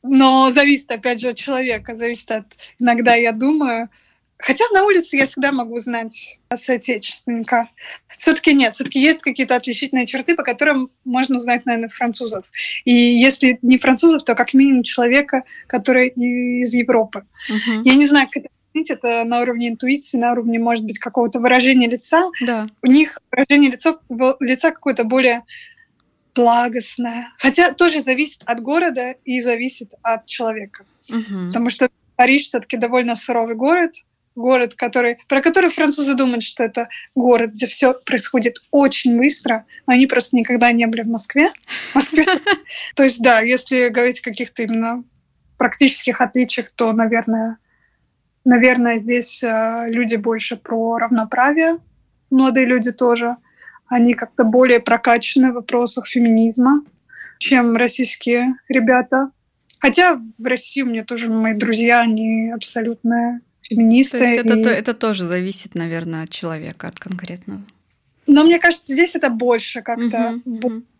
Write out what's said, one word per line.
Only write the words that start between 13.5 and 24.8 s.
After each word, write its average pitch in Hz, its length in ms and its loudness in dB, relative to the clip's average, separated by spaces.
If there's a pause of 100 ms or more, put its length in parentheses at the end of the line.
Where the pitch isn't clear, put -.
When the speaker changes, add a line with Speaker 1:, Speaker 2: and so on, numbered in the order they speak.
Speaker 1:
не 247 160 4
французов, 285 460 4
то 233 120 0
как - 180 -2
минимум 269 300 4
человека, 262 600 0 (240)
который 254 420 0
из 247 640 -2
Европы. 233 500 0 (260)
Speaker 2:
Мгм. 220 340 -4
Speaker 1:
Я 254 120 2
не 294 120 6
знаю, 269 200 2
как - 160 -10
это - 60 -20 (240)
объяснить, 311 180 -6
это 233 320 -2
на 240 180 -2
уровне 240 280 -4
интуиции, 262 480 -4
на 240 160 0
уровне, 233 260 -2
может 233 260 -2
быть, 202 140 -10
какого-то 240 400 -2
выражения 254 480 4
лица. 320 420 0 (160)
Speaker 2:
Да. 226 220 -4 (160)
Speaker 1:
У 254 40 2
них 294 300 4 (140)
выражение 277 400 4
лицо-, 320 280 -2 (100)
в-, 262 320 0
лица 262 300 0
какое-то 247 340 -4